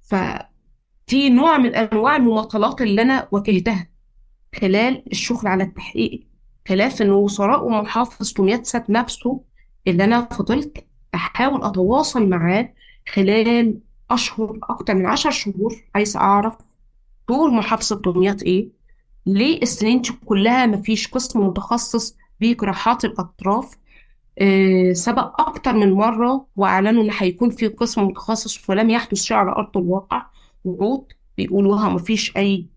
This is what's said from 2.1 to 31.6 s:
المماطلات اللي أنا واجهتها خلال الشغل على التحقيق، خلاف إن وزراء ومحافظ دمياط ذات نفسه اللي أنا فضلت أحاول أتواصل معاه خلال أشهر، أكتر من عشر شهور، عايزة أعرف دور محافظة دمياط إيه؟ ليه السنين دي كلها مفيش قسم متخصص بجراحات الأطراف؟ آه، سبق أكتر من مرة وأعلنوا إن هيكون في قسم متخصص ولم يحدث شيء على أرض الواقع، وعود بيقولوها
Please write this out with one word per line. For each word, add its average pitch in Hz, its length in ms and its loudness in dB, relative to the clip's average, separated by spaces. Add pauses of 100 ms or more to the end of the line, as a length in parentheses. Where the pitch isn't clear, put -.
المماطلات 220 680 0
اللي 214 200 2
أنا 262 300 2
واجهتها 196 560 0 (720)
خلال 220 500 0
الشغل 220 360 -4
على 190 160 0
التحقيق، - 640 -6 (400)
خلاف 214 340 0
إن 202 100 4
وزراء 202 540 0
ومحافظ 226 680 -4
دمياط 214 400 0
ذات 240 160 -4
نفسه 240 520 -2 (460)
اللي 170 160 2
أنا 233 180 2
فضلت 240 640 -4 (300)
أحاول 247 480 -2
أتواصل 208 680 2
معاه 180 440 0 (400)
خلال 220 680 2 (340)
أشهر، 220 500 -4
أكتر - 320 -4
من 185 100 2
عشر 277 260 0
شهور، 208 520 -4 (120)
عايزة 208 240 0
أعرف 202 340 2 (760)
دور 226 220 2
محافظة 220 500 0
دمياط 185 420 0
إيه؟ 185 240 0 (580)
ليه 233 360 2
السنين 240 400 0
دي 226 100 -6 (140)
كلها 233 400 2
مفيش 208 420 -2
قسم 247 320 -4
متخصص 208 760 -2 (260)
بجراحات 226 640 0
الأطراف؟ 208 720 -4 (600)
آه، 190 540 4
سبق 175 480 -2
أكتر - 320 -2
من 202 200 4
مرة 233 520 0 (100)
وأعلنوا 196 480 2
إن 214 140 0
هيكون 196 320 0
في 220 180 -2
قسم 220 360 -2
متخصص - 680 -4
ولم 220 200 2
يحدث 220 320 -2
شيء 220 160 -2
على 190 140 2
أرض - 260 -4
الواقع، 185 480 -2 (400)
وعود 202 380 -2 (340)
بيقولوها 196 520 2